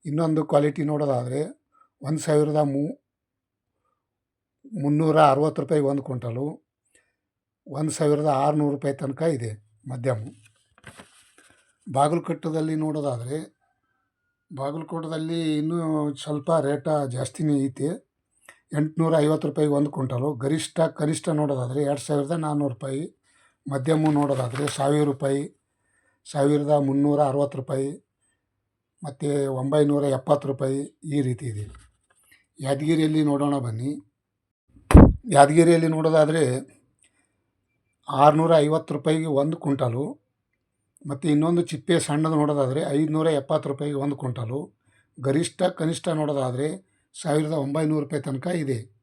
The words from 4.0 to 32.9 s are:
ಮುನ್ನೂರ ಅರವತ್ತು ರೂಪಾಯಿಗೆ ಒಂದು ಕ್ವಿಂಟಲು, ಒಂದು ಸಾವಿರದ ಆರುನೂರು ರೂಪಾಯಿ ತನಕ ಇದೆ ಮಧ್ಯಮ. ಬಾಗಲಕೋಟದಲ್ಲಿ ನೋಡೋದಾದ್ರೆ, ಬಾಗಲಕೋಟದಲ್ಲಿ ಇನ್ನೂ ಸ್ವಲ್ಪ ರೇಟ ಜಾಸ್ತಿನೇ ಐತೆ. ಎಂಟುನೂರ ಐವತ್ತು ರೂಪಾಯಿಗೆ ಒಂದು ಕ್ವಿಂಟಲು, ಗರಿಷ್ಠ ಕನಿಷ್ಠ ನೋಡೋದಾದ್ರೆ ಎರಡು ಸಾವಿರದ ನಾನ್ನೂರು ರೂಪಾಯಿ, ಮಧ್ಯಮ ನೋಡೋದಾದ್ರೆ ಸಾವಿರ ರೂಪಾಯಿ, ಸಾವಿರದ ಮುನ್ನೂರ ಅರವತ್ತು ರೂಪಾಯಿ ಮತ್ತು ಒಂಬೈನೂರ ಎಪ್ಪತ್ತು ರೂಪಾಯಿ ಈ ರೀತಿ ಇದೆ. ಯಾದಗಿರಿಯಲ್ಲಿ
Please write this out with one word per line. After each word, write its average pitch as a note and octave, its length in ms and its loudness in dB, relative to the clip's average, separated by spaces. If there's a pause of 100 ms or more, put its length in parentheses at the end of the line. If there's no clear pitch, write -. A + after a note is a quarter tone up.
ಮುನ್ನೂರ D3+ 400 2
ಅರವತ್ತು C#3+ 400 4
ರೂಪಾಯಿಗೆ C#3+ 260 0
ಒಂದು C#3 160 -2
ಕ್ವಿಂಟಲು, B2+ 680 -8 (960)
ಒಂದು D3+ 240 -4
ಸಾವಿರದ D3 340 0
ಆರುನೂರು D3 460 2
ರೂಪಾಯಿ C#3 240 -4
ತನಕ C#3 260 -8
ಇದೆ B2 320 -2 (360)
ಮಧ್ಯಮ. B2 380 -4 (1700)
ಬಾಗಲಕೋಟದಲ್ಲಿ D#3 840 -2
ನೋಡೋದಾದ್ರೆ, C#3+ 880 -6 (920)
ಬಾಗಲಕೋಟದಲ್ಲಿ D#3+ 1000 -6
ಇನ್ನೂ D#3 580 -2
ಸ್ವಲ್ಪ D3 360 -4
ರೇಟ C#3+ 360 0 (220)
ಜಾಸ್ತಿನೇ C3+ 560 -2
ಐತೆ. C3+ 200 -6 (920)
ಎಂಟುನೂರ D#3+ 420 2
ಐವತ್ತು D3+ 280 2
ರೂಪಾಯಿಗೆ D3+ 260 0
ಒಂದು C#3+ 180 0
ಕ್ವಿಂಟಲು, C3 420 -4
ಗರಿಷ್ಠ C#3 460 -4
ಕನಿಷ್ಠ D#3 500 -2
ನೋಡೋದಾದ್ರೆ C#3+ 540 -2
ಎರಡು C#3 180 -2
ಸಾವಿರದ C#3+ 300 -2
ನಾನ್ನೂರು D3 420 -2
ರೂಪಾಯಿ, C3+ 460 -10 (520)
ಮಧ್ಯಮ D#3 400 2
ನೋಡೋದಾದ್ರೆ C#3 560 0
ಸಾವಿರ D3 360 2
ರೂಪಾಯಿ, C#3 560 -2 (720)
ಸಾವಿರದ D3 380 2
ಮುನ್ನೂರ C#3+ 540 2
ಅರವತ್ತು C#3 340 0
ರೂಪಾಯಿ C3+ 520 -6 (960)
ಮತ್ತು C#3+ 500 -4
ಒಂಬೈನೂರ C#3+ 500 2
ಎಪ್ಪತ್ತು C#3+ 440 0
ರೂಪಾಯಿ C#3 560 -4
ಈ D3 180 -2
ರೀತಿ B2+ 240 -4
ಇದೆ. G#2 220 -8 (920)
ಯಾದಗಿರಿಯಲ್ಲಿ D#3 640 0